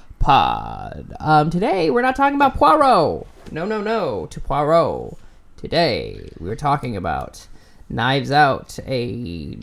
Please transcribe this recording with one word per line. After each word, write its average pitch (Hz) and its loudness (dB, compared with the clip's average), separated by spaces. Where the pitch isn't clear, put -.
pod. 57 0
Um, 156 4
today, 302 0
we're 240 2
not 254 0
talking 277 2
about 277 2
Poirot. 262 4
No, 160 -6
no, 214 -4
no 175 -4
to - -12
Poirot. 139 0
Today, 64 -2
we're 92 -6
talking 143 -2
about 80 -6
Knives 127 -2
Out, 143 2
a 110 -6